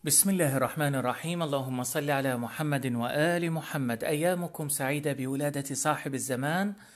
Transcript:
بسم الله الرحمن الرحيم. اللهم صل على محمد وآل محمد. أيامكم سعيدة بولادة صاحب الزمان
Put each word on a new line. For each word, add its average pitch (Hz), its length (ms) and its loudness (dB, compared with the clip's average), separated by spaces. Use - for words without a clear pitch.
بسم 160 260 4
الله 156 260 4
الرحمن 139 380 2
الرحيم. 135 480 -2
اللهم 131 400 -2
صل 147 280 0
على 135 260 2
محمد 135 500 -2
وآل 151 640 2
محمد. 139 540 -2
أيامكم 165 640 0
سعيدة 143 440 0
بولادة 139 600 -2
صاحب 147 400 0
الزمان 139 600 -2